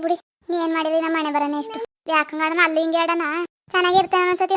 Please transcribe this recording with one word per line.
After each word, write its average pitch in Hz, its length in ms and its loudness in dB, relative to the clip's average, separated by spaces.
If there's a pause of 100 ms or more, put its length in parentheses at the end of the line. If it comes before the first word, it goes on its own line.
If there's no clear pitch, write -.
ಬಿಡಿ. 339 140 0 (320)
ನೀ 339 140 -2
ಏನ್ 330 120 0
ಮಾಡಿದ್ರಿ, 320 260 0
ನಮ್ಮ 330 160 0
ಮನೆ 302 180 -2
ಬರನೇ 294 280 -2
ಇಷ್ಟು. 440 160 -10 (340)
ಯಾಕಂಗಾಡನ 311 520 0
ಅಲ್ಲೂ 320 160 0
ಹಿಂಗೆ 330 220 0
ಆಡನ? 339 220 0 (460)
ಚೆನ್ನಾಗಿರ್ತಾನೆ 359 580 2
ಒಂದ್ಸತಿ, 370 280 0